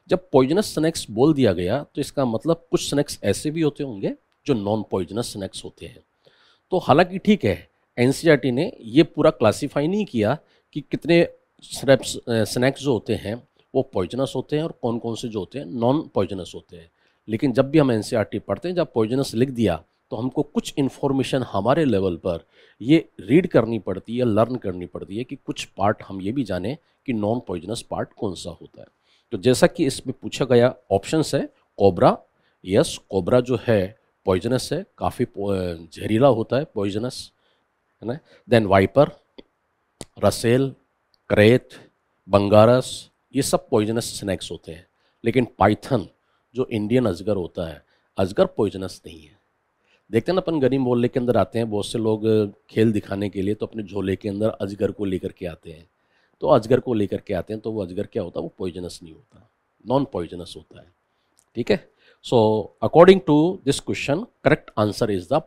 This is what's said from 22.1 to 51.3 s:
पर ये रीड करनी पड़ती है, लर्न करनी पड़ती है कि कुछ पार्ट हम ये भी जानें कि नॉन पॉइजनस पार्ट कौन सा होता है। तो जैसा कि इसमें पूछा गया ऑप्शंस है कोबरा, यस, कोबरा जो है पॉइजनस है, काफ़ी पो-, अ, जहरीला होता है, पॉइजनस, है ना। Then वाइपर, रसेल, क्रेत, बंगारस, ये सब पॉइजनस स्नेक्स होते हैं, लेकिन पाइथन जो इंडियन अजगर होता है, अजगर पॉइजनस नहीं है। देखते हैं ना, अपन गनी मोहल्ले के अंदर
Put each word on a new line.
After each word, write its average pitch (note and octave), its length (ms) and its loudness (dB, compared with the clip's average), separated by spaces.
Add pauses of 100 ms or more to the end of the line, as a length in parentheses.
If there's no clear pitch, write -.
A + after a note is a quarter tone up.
पर E2 300 -6 (360)
ये D3 280 2 (100)
रीड D3 280 2
करनी A2+ 320 2
पड़ती F#2+ 380 -8
है, B2 80 0
लर्न A#2 300 2
करनी F2+ 300 -8
पड़ती E2+ 320 -12
है B2 60 -6
कि C#3 120 -14
कुछ - 300 -10
पार्ट - 380 -2
हम G2 180 -12
ये F#2+ 100 -4
भी C3+ 120 -4
जानें F#2+ 340 -6 (280)
कि C3 80 -2
नॉन G#2+ 260 0
पॉइजनस F#2+ 420 -8
पार्ट - 320 -8
कौन F#2 220 -8
सा - 140 -14
होता - 320 -18
है। - 60 -20 (440)
तो A2 60 -6
जैसा B2 300 4
कि E3+ 180 -2
इसमें C3+ 360 -4
पूछा A2 240 -4
गया B2 300 4 (160)
ऑप्शंस C#3 440 0
है D4 140 -4 (280)
कोबरा, G2 400 4 (480)
यस, G#2 320 2 (120)
कोबरा G2+ 300 2
जो B2 280 0
है G#2 320 0 (260)
पॉइजनस A2+ 480 0
है, F3+ 120 -6 (120)
काफ़ी G2 280 -2
पो-, G2 280 -4
अ, F2+ 200 -2 (200)
जहरीला A2 340 2
होता A2+ 300 2
है, D3+ 80 -2
पॉइजनस, G#2 680 -6 (680)
है G#2 60 -12
ना। C3 120 -8 (300)
Then A2 160 4
वाइपर, G2 440 4 (1120)
रसेल, B2 500 0 (560)
क्रेत, G#2+ 400 6 (600)
बंगारस, G#2+ 800 4 (260)
ये C#3 60 2
सब - 280 -2
पॉइजनस A2+ 500 -2
स्नेक्स F#2+ 320 -6
होते E2+ 200 -14
हैं, E2 160 -20 (380)
लेकिन A#2+ 220 2 (120)
पाइथन G2+ 480 2 (480)
जो B2 160 -4
इंडियन A#2 340 0
अजगर G2 300 -2
होता E2+ 340 -8
है, D2 160 -18 (320)
अजगर F#2+ 280 0
पॉइजनस F#2+ 600 -4
नहीं E2 180 -20
है। D2 140 -20 (720)
देखते A2+ 220 0
हैं F#3 40 -2
ना, F#3 60 2
अपन E3 180 -2
गनी C3 180 2
मोहल्ले B2 300 0
के C3+ 120 -4
अंदर A#2+ 180 2